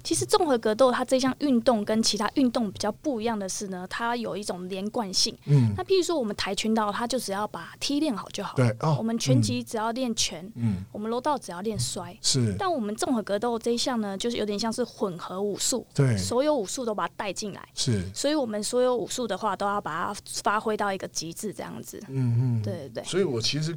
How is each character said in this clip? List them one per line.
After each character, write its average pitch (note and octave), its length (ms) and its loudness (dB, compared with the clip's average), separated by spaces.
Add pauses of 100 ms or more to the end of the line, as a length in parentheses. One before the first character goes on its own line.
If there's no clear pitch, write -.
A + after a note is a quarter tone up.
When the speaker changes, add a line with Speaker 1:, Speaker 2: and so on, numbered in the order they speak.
Speaker 1:
其 - 120 -2
实 F4+ 100 0
综 F#4+ 240 4
合 B3+ 80 4
格 A3 180 2
斗 B3+ 160 6
它 B3 140 0
这 C4 160 4
项 C4 200 2
运 C4 200 4
动 A3+ 240 4
跟 A3 180 2
其 - 140 2
他 G#3 100 0 (100)
运 C4 140 4
动 A3+ 220 -2
比 - 60 -12
较 G#3 120 0
不 A#3+ 300 -4
一 G#3+ 40 -4
样 A3+ 140 0
的 G3 80 -4
是 G3 220 -6
呢， F#3 220 -8
它 A#3 260 -2
有 G#3+ 180 -4
一 G3+ 80 -6
种 F3+ 240 -6
连 F#3+ 220 -4
贯 G#3+ 240 -4
性。 - 320 2
Speaker 2:
嗯。 B2+ 320 6
Speaker 1:
那 F4+ 80 -4
譬 F#4+ 100 2
如 F#4 80 6
说 E4 160 0
我 B3+ 60 2
们 G3+ 120 -2
跆 G3 180 -2
拳 A3 200 2
道， G#3+ 160 2
它 G#3+ 160 -2
就 B3+ 120 0
只 G3+ 140 -4
要 G3+ 140 -2
把 E3+ 320 -12
踢 C#4+ 220 0
练 C#4+ 160 2
好 - 140 -8
就 G#3 120 -6
好。 - 140 -8
Speaker 2:
对， A#2+ 240 4
哦， D#3 180 4
Speaker 1:
我 A3+ 40 -4
们 A3+ 160 0
拳 C3 240 4
击 A#3+ 200 0
只 A#3 140 -6
要 A3 140 0
练 A#3+ 240 -2
拳， F3 280 -2 (120)
Speaker 2:
嗯。 A#2 240 0
嗯。 F#2+ 120 -8
Speaker 1:
我 - 80 -10
们 G#3+ 120 -4
柔 A#3+ 100 -2
道 C4+ 160 0
只 - 160 -10
要 E3+ 80 -8
练 G#3+ 180 -4
摔。 F3 440 -4
Speaker 2:
是。 A2+ 360 2
Speaker 1:
但 F#4 140 0
我 C#4+ 80 0
们 G#3 160 -4
综 D#4+ 180 0
合 G#3+ 80 2
格 G3+ 160 0
斗 A#3 200 0
这 A#3 140 -2
一 A#3+ 40 2
项 A#3+ 240 0
呢， G3 160 -4
就 A#3 140 -2
是 A#3+ 80 -4
有 G#3+ 80 0
点 G3+ 120 -2
像 A3 140 -2
是 A#3+ 100 -2
混 G3 360 -4
合 F#3 240 -6
武 G#3 160 -2
术， - 340 -2
Speaker 2:
对。 C3 240 4
Speaker 1:
所 G2 260 2
有 D4+ 140 4
武 G#3+ 80 0
术 B3+ 220 -4
都 A3 80 -2
把 F3+ 120 0
它 - 80 -12
带 G#3+ 160 -4
进 G3 220 -6
来。 - 100 -14 (120)
Speaker 2:
是。 G#2 280 2 (120)
Speaker 1:
所 C#4 160 0
以 D4+ 40 4
我 C#4 120 2
们 G#3+ 180 -4
所 B3 160 0
有 B3+ 160 4
武 F#3+ 100 -2
术 A#3+ 220 -4
的 F#3 80 0
话， G3 180 0
都 G3+ 120 -2
要 G3+ 120 0
把 F3 360 -2
它 - 60 -10 (220)
发 G#3+ 160 4
挥 G#3+ 160 0
到 G3+ 160 0
一 G3 60 -2
个 - 120 -6
极 D#3+ 220 -6
致 F3 220 -8
这 - 100 -10
样 A#2+ 200 -10
子。 - 260 -14
Speaker 2:
嗯， B2 480 2
嗯。 G#2+ 60 0
Speaker 1:
对， G2+ 260 -6
对， A2+ 140 -8
对。 - 20 -14
Speaker 2:
所 F3+ 160 0
以 - 20 4
我 A#2+ 160 0
其 C#3 220 0
实 D#3+ 160 -2